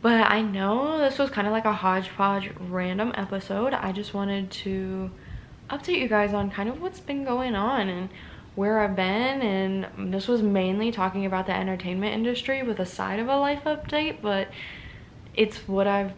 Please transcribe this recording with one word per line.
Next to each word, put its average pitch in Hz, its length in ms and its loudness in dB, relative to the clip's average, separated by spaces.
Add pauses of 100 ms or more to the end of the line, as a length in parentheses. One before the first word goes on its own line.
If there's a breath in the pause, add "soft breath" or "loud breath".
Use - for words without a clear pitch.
But 226 300 6
I 214 100 4
know 220 560 0
this 277 220 4
was 277 100 4
kinda 208 220 2
like 220 140 2
a 208 80 4
hodgepodge 190 760 2 (100)
random 185 560 -2
episode. 196 600 -2
I 196 160 0
just 202 240 -4
wanted 196 340 0
to 190 640 -4 (580 loud breath)
update 320 300 -2
you 254 80 0
guys 208 260 4
on 202 160 0
kind 202 200 -2
of 285 120 -6
what's 370 180 -6
been 277 240 -4
going 254 300 0
on 214 340 0
and 185 220 -4 (460 loud breath)
where 208 240 2
I've 208 160 2
been, 226 480 2
and 190 680 0
this 196 160 -2
was 240 140 4
mainly 202 500 2
talking 196 360 0
about 185 180 0
the 190 100 -2
entertainment 185 600 -2
industry 247 480 0
with 208 160 -2
a 185 60 2
side 190 340 -4
of 233 80 -2
a 277 100 2
life 285 280 2
update, 302 580 -2
but 196 240 2 (880 loud breath)
it's - 320 2
what 196 180 2
I've 202 320 2